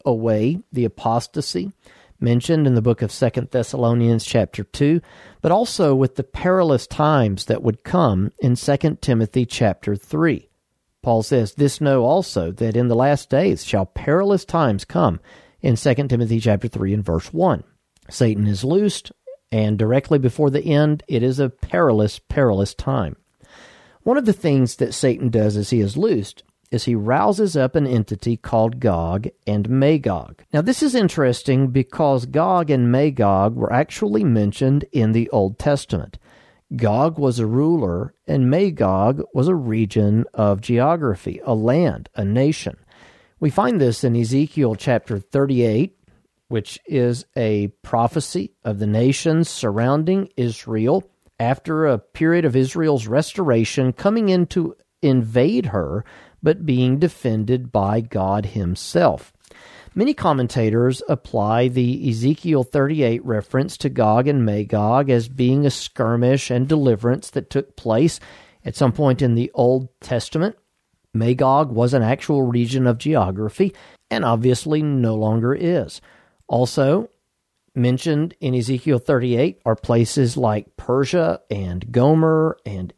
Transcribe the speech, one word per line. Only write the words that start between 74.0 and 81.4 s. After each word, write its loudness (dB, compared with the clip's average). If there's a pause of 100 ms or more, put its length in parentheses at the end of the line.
and -4
obviously 0
no 0
longer 0
is. -4 (460)
Also 0 (640)
mentioned 0
in -2
Ezekiel 0
thirty-eight 0
are 0
places 0
like -2
Persia 0 (100)